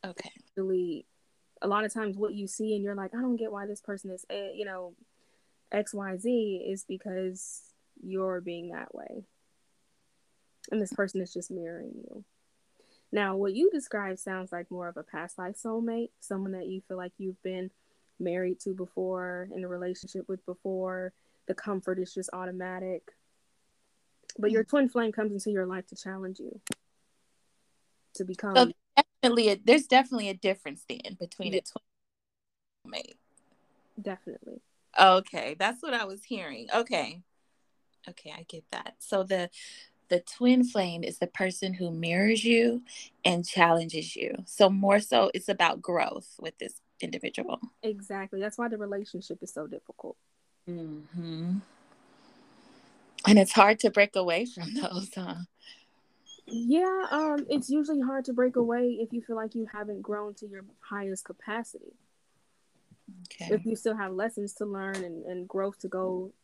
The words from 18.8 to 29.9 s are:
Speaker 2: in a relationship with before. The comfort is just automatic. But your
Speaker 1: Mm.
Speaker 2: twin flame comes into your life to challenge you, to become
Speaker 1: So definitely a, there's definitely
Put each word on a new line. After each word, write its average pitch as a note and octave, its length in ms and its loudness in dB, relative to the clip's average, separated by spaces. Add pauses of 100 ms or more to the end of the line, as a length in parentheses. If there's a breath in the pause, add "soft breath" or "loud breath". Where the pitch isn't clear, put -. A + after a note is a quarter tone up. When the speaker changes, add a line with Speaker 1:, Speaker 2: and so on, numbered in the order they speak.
Speaker 2:
in F#3 80 -8
a F3+ 40 -8
relationship F3+ 600 -8
with F#3+ 180 -8
before. F#3 680 -6 (340)
The F#3+ 60 -18
comfort F#3+ 460 -6
is F#3 140 -6
just F#3 200 -8
automatic. F#3 760 -8 (1300)
But G#3 120 2
your A3 120 4
Speaker 1:
Mm. - 60 -4
Speaker 2:
twin C#4 200 4
flame A#3 220 0
comes G#3+ 220 -2
into G3+ 180 -4
your F#3+ 140 0
life F#3 220 -8
to - 80 -20
challenge F#3+ 440 -10
you, - 220 -14 (1500)
to G3 80 -4
become F#3 320 -2
Speaker 1:
So B3 160 8 (240)
definitely A#3 540 6
a, G3 80 4
there's C4+ 300 8
definitely B3+ 420 6